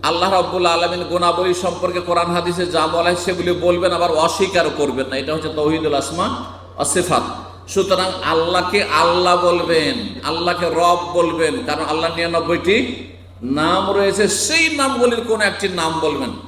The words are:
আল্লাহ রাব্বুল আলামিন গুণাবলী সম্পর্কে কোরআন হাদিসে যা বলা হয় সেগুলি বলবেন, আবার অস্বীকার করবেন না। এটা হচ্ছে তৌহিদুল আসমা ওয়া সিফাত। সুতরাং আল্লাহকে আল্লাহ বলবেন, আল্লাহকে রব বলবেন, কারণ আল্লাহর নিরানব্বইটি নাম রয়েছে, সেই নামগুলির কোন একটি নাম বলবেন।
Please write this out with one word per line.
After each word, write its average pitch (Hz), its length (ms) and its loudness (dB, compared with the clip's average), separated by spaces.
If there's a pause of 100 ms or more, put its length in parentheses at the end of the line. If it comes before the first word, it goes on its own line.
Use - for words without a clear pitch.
আল্লাহ 170 280 2
রাব্বুল 180 340 2
আলামিন 175 380 2
গুণাবলী 175 500 2
সম্পর্কে 180 460 -2
কোরআন 175 320 0
হাদিসে 175 340 0
যা 160 220 0
বলা 170 160 0
হয় 175 120 2
সেগুলি 175 360 -2
বলবেন, 175 400 2
আবার 170 200 0
অস্বীকার 165 580 2
করবেন 135 380 -2
না। 131 100 -6
এটা 139 160 -4
হচ্ছে 156 160 -4
তৌহিদুল 156 440 0
আসমা 156 300 -2
ওয়া - 640 -6
সিফাত। 156 380 0 (440)
সুতরাং 185 440 0 (140)
আল্লাহকে 180 580 0
আল্লাহ 175 640 2
বলবেন, 160 760 0
আল্লাহকে 170 460 -2
রব 170 300 4 (140)
বলবেন, 160 420 2 (100)
কারণ 151 200 -2
আল্লাহর 165 300 -2
নিরানব্বইটি 170 920 0 (360)
নাম 165 480 0
রয়েছে, 196 360 2
সেই 320 480 2
নামগুলির 240 520 2
কোন 220 140 0
একটি 196 260 0
নাম 160 320 -2
বলবেন। 143 300 -2 (180)